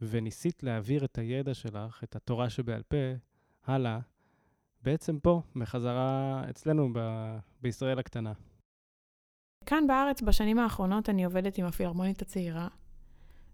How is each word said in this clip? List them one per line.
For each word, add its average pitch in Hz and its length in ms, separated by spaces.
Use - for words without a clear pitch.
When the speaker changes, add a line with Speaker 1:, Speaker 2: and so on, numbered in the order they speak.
Speaker 1:
וניסית 113 600
להעביר 127 420
את - 140
הידע 127 360
שלך, 110 500
את - 120
התורה 120 340
שבעל 117 320
פה, - 140
הלאה, 127 320
בעצם 156 360
פה, 170 240
בחזרה 131 920
אצלנו 151 420
ב-, 113 460
בישראל 127 360
הקטנה. 113 340
Speaker 2:
כאן 302 200
בארץ, 269 360
בשנים 214 360
האחרונות, 214 500
אני 190 160
עובדת 185 340
עם 185 80
הפילהרמונית 180 560
הצעירה, 175 460